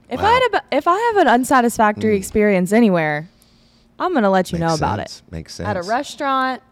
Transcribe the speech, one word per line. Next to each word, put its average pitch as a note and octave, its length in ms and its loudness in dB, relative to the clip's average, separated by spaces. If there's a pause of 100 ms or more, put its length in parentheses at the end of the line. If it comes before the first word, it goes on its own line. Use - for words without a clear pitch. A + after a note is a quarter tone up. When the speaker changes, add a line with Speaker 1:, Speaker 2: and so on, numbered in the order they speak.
Speaker 1:
If A#3+ 120 -8
Speaker 2:
Wow. F#4+ 60 0
Speaker 1:
I A4 60 4
had B4 220 2
a, - 220 -2
if D4+ 120 0
I F4 80 2
have A4+ 200 0
an E4 120 4
unsatisfactory A3+ 840 2
Speaker 2:
Mm. G3 40 0
Speaker 1:
experience F#3+ 540 0
anywhere, E3+ 560 2 (720)
I'm F4 160 -4
gonna G#3 160 2
let F#3 220 0
you F3 60 -4
Speaker 2:
Makes E3 100 -2
Speaker 1:
know E3 80 0
about C#3 240 -2
Speaker 2:
sense. - 260 -14
Speaker 1:
it. - 60 -18
Speaker 2:
Makes - 280 -14
Speaker 1:
At G3 160 -4
a F3+ 60 -6
Speaker 2:
sense. F3+ 60 -10
Speaker 1:
restaurant, C4 840 -4